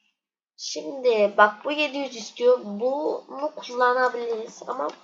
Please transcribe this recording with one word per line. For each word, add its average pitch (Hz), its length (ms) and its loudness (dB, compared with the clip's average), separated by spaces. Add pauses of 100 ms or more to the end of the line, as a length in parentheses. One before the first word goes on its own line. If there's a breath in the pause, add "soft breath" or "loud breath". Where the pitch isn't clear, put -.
(560)
Şimdi 254 800 0
bak 214 280 6
bu 277 80 -2
yedi 294 260 -2
yüz 254 180 -6
istiyor. 240 480 2
Bunu 262 920 -4
kullanabiliriz 240 1080 -2
ama 247 220 -6 (160)